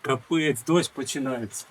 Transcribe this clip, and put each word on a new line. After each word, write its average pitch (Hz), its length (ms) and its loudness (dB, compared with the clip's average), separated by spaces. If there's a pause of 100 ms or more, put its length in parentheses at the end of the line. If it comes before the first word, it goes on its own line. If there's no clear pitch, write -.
Капець, 151 600 0
дощ 165 240 4
починається. 131 840 -4